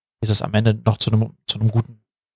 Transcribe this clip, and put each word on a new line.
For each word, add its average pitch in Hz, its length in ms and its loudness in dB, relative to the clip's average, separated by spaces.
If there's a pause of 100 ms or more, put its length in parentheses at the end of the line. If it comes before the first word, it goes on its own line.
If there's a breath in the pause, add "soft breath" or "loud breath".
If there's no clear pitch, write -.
(240)
ist 107 60 -6
es - 120 2
am - 120 -8
Ende 110 200 2 (120)
noch 113 120 2
zu - 140 0
einem, 110 220 0 (120)
zu - 140 -6
einem 113 100 2
guten, 113 320 -4 (340)